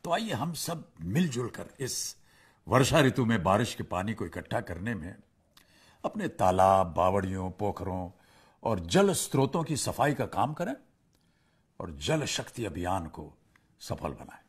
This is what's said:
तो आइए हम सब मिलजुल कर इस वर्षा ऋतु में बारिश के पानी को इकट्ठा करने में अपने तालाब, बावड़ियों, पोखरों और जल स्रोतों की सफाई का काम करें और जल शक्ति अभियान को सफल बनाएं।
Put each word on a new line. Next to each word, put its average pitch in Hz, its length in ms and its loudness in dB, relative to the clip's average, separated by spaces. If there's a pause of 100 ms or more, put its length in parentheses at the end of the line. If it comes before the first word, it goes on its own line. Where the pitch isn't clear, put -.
तो 175 60 -6
आइए 202 220 0
हम 147 200 -4
सब 160 480 -8
मिलजुल 120 480 0
कर - 180 -10 (140)
इस - 360 -6 (520)
वर्षा 135 320 6
ऋतु 131 240 4
में 110 180 2
बारिश 101 320 2
के - 80 -8
पानी 98 320 -4
को 98 120 -6
इकट्ठा 98 340 -6
करने 101 340 -6
में 87 220 -10 (880)
अपने 208 240 -4
तालाब, 92 680 4
बावड़ियों, 92 560 2
पोखरों 92 600 -6 (520)
और 107 180 0
जल 180 320 4
स्रोतों 143 520 0
की 151 120 -2
सफाई 131 380 0
का 113 120 -2
काम 117 260 0
करें 190 240 -6 (1040)
और 87 100 -8
जल 117 340 -2
शक्ति - 400 -6
अभियान 90 420 -2
को 78 280 -14 (460)
सफल - 300 -6
बनाएं। - 380 -14